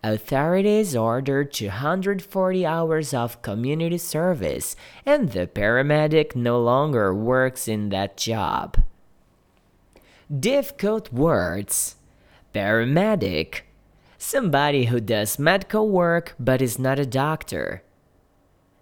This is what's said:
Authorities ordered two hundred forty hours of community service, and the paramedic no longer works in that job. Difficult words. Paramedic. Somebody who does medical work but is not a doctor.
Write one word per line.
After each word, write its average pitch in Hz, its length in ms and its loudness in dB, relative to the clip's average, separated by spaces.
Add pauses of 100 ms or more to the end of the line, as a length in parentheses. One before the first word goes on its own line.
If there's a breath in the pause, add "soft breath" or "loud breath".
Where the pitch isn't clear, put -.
Authorities 170 920 0
ordered 135 560 0
two 101 180 -4
hundred 180 500 -2
forty 185 460 0
hours 160 480 0
of 117 280 -4
community 147 560 -2
service, 151 760 -2 (320 loud breath)
and 277 240 2
the 90 160 -2
paramedic 147 880 2
no 120 260 2
longer 120 540 2
works 127 540 0
in 104 220 -2
that 98 260 -4
job. - 680 0 (1600 soft breath)
Difficult 220 720 -2
words. 101 840 0 (580 soft breath)
Paramedic. 117 1080 0 (540 soft breath)
Somebody 143 720 0
who 120 120 2
does 107 400 -2
medical 196 520 2
work 170 500 0
but 131 220 2
is 117 160 -2
not 131 200 0
a 143 60 0
doctor. 131 800 -4 (1000)